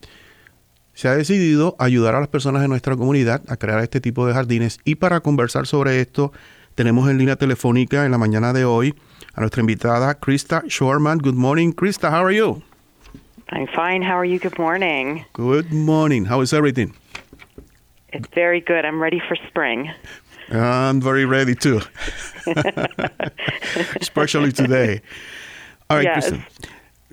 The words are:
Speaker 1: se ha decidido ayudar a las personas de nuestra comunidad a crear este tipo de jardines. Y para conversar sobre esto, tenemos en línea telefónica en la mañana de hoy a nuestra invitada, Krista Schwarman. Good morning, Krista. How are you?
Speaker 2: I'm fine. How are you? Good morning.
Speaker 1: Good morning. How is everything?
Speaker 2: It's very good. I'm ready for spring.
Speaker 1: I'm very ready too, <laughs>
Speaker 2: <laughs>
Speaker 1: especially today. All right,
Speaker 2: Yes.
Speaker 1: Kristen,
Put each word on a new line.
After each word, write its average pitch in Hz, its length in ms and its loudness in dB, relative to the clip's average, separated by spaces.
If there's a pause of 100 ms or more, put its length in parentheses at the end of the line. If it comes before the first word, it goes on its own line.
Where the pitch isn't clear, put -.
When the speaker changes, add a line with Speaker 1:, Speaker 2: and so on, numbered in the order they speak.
(920)
Speaker 1:
se - 140 -4
ha 131 80 2
decidido 160 640 2
ayudar 120 340 4
a 127 60 2
las 143 100 -4
personas 139 320 0
de 143 60 2
nuestra 135 280 -2
comunidad 127 520 2
a 123 100 -6
crear 107 220 0
este 117 200 -2
tipo 123 280 -2
de 120 80 0
jardines. 120 500 0
Y 151 80 0
para 175 280 0
conversar 135 440 0
sobre 135 360 2
esto, 143 300 -2 (440)
tenemos 127 340 4
en 135 80 2
línea 131 180 2
telefónica 131 680 2
en 131 60 2
la 123 80 2
mañana 110 340 2
de 131 100 2
hoy 123 300 2 (400)
a - 80 -6
nuestra 110 200 0
invitada, 117 580 0
Krista 139 480 0
Schwarman. 151 500 0
Good 139 160 0
morning, 143 380 2
Krista. 180 400 0
How 170 120 2
are 190 120 2
you? 190 260 0 (880)
Speaker 2:
I'm 151 140 -6
fine. 180 380 -2
How 185 160 0
are 180 100 0
you? 180 80 0
Good 175 220 -6
morning. 160 720 -2
Speaker 1:
Good 143 380 0
morning. 156 540 2
How 123 180 0
is 127 100 -2
everything? 139 400 0 (1160)
Speaker 2:
It's 135 260 -12
very 175 260 2
good. 170 240 0
I'm 156 160 -4
ready 160 260 -2
for 175 80 -4 (120)
spring. 139 420 -4 (640)
Speaker 1:
I'm 127 480 0
very 135 240 2
ready 131 300 2
too, 117 260 2 (640)
<laughs> - 0 -
Speaker 2:
<laughs> 170 80 -2 (1500)
Speaker 1:
especially 147 520 0
today. 123 500 0 (880)
All 151 80 2
right, 143 60 2
Speaker 2:
Yes. 156 260 0
Speaker 1:
Kristen, - 380 -10 (460)